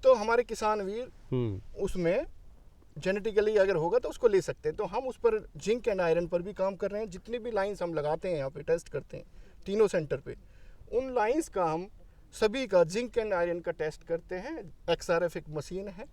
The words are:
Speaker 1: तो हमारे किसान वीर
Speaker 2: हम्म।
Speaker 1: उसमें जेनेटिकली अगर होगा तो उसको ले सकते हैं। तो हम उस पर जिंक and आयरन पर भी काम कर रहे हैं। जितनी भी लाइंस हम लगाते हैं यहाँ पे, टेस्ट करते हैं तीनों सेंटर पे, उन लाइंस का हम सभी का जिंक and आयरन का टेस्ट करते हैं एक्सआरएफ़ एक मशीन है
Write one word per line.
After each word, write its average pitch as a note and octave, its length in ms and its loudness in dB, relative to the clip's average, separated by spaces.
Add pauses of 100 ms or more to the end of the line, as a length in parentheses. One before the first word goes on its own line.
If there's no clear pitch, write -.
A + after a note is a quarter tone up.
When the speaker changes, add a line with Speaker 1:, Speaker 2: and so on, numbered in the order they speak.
Speaker 1:
तो C4 100 10
हमारे A#3 300 4
किसान G#3+ 380 -2
वीर G#3+ 300 -6 (200)
Speaker 2:
हम्म। A#2+ 520 -2
Speaker 1:
उसमें F#3 420 2 (720)
जेनेटिकली G#3 600 2
अगर G3 180 6
होगा E3+ 240 2
तो A#3 100 -4
उसको A#3+ 180 2
ले G3 140 6
सकते D3+ 280 -4
हैं। D#3 60 -4
तो G3+ 100 -4
हम A#3+ 220 -4
उस A#3+ 100 -8
पर A3 400 2
जिंक G#3 260 -2
and F#3+ 180 0
आयरन E3+ 260 2
पर F3 140 0
भी F#3+ 120 -8
काम G3 220 -2
कर G3 160 -4
रहे G#3 100 -4
हैं। A3 80 -6
जितनी G#3+ 300 -10
भी A3+ 120 -8
लाइंस G3 320 -2
हम E3+ 100 -4
लगाते D#3 360 -2
हैं E3 80 0
यहाँ C3+ 120 -4
पे, D3 140 -12
टेस्ट E3 260 0
करते - 280 -8
हैं - 80 -14 (400)
तीनों G3+ 220 4
सेंटर E3 300 0
पे, B2+ 180 -12 (560)
उन C4 220 -2
लाइंस B3 360 2
का F3+ 160 0
हम E3 220 -2 (460)
सभी A3+ 340 0
का F3+ 160 6
जिंक A3 360 0
and G#3+ 140 -2
आयरन F3 260 0
का E3+ 120 -4
टेस्ट D#3 320 -4
करते E3+ 320 -4
हैं G#3 360 -8 (180)
एक्सआरएफ़ E3+ 480 2
एक D3+ 120 -10
मशीन F3+ 380 -8
है G3 260 -14